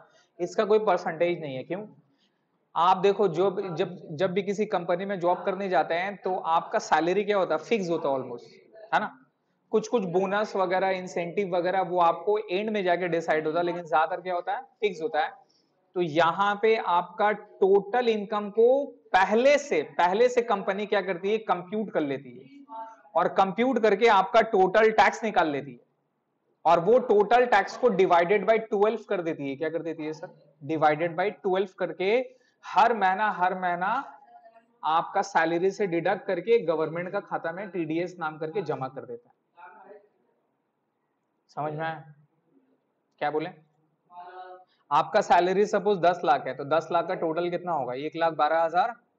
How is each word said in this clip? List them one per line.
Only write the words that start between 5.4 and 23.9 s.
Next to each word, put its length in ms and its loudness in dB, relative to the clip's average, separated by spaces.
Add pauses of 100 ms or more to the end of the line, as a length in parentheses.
करने 240 -4
जाते 260 0
हैं 220 -4
तो 180 -4
आपका 460 0
salary 420 0
क्या 140 0
होता 180 0
है? 60 -4
Fix 280 -2
होता 200 -2
है 60 0
almost, 280 -8 (500)
है 60 4
ना? 140 -8 (580)
कुछ 160 0
कुछ 180 0
bonus 500 -2
वगैरह, 340 0
incentive 680 -4
वगैरह 280 0
वो 180 -2
आपको 380 2
एंड 300 -4
में 140 -2
जाके 260 0
decide 380 0
होता 120 -2
है, 60 0
लेकिन 200 -6
ज्यादातर 360 0
क्या 120 -6
होता 220 -4
है? 60 -8 (180)
Fix 220 -4
होता 220 -2
है। 220 -10 (500)
तो 60 0
यहाँ 600 2
पे 160 4
आपका 540 0
total 760 2
income 400 -2
को 360 4 (280)
पहले 440 6
से, 240 0 (160)
पहले 320 4
से 140 0
company 420 -2
क्या 160 0
करती 300 -4
है? 80 0
Compute 520 -4
कर 100 -2
लेती 300 -6
है 440 -20 (400)
और 180 2
compute 480 0
करके 280 4